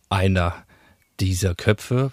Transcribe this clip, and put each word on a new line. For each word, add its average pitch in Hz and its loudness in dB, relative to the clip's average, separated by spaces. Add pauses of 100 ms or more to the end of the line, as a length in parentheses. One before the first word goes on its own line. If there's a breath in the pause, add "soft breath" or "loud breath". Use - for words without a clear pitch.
einer 92 2 (640 loud breath)
dieser 92 0
Köpfe? 127 0